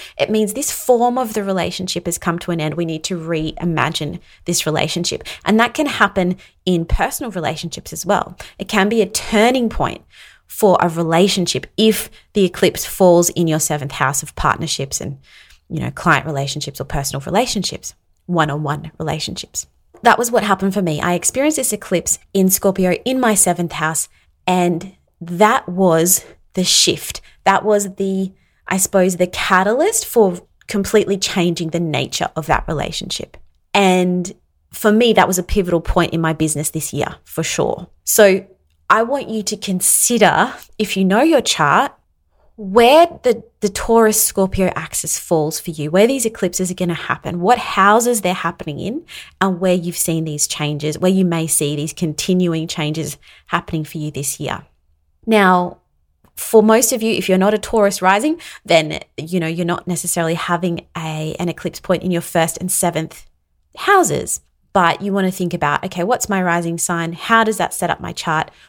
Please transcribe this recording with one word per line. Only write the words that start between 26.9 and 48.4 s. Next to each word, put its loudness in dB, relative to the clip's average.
That 4
was 0
the, -2
I -2
suppose, 2
the 2
catalyst 0
for 2
completely 0
changing -2
the -2
nature -2
of -6
that 0
relationship. -8
And 2
for 0
me, 4
that 6
was 0
a -2
pivotal 0
point 0
in -2
my 0
business -2
this -8
year, -4
for -6
sure. -4
So 4
I 4
want -4
you -4
to -4
consider, 2
if -2
you 2
know 4
your 4
chart, 2
where 6
the, 0
the 0
Taurus 2
Scorpio 0
axis -6
falls -2
for -8
you, -6
where 4
these -2
eclipses -2
are -6
gonna -2
happen, -6
what 4
houses 2
they're -2
happening -6